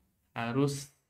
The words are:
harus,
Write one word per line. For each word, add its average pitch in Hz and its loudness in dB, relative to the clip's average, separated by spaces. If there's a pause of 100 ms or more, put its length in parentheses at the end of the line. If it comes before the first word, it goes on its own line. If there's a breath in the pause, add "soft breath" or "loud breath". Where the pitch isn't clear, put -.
(320)
harus, 135 0 (220)